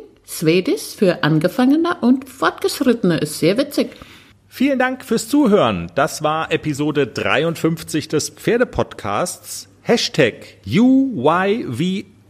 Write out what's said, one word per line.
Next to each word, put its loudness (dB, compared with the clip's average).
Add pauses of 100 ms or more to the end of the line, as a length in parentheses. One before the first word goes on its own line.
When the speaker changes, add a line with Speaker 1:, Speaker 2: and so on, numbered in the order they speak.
(260)
Speaker 1:
Swedish 0
für 0
Angefangene 2
und 2
Fortgeschrittene. 0
Ist -6
sehr 2
witzig. -2 (580)
Speaker 2:
Vielen 0
Dank -2
fürs -2
Zuhören. 2
Das -2
war -2
Episode -2
dreiundfünfzig -2
des -2
Pferdepodcasts. -4 (140)
Hashtag 0 (200)
U 2
Y 0
V -4 (220)